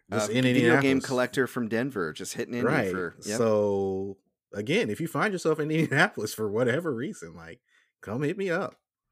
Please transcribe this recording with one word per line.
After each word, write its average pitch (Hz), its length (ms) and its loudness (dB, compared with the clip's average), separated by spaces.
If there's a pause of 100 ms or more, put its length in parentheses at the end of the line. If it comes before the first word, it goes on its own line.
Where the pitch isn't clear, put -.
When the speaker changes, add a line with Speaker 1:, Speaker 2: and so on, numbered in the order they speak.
(100)
Speaker 1:
Just 107 200 0
Speaker 2:
Uh, - 20 -4
Speaker 1:
in 127 100 2
Speaker 2:
video 127 200 4
game 120 120 6
Speaker 1:
Indianapolis. 135 320 4
Speaker 2:
collector 127 400 0
from 117 220 -4
Denver, 110 440 -2
just 92 220 -10
hitting 117 200 -4
Indy 120 120 0
Speaker 1:
Right. 123 240 2
Speaker 2:
for, 90 240 -4 (100)
yep. 104 140 -2
Speaker 1:
So, 101 800 2 (340)
again, 123 380 0
if 104 100 -4
you 165 60 -4
find 170 260 -2
yourself 160 280 0
in 151 100 -2
<laughs> - 0 -
Indianapolis 156 640 2
for 107 160 -2
whatever 127 420 2
reason, 113 440 -8
like, 82 240 -16 (420)
come 113 220 -4
hit 165 120 -2
me 196 140 -2
up. 170 300 -4 (320)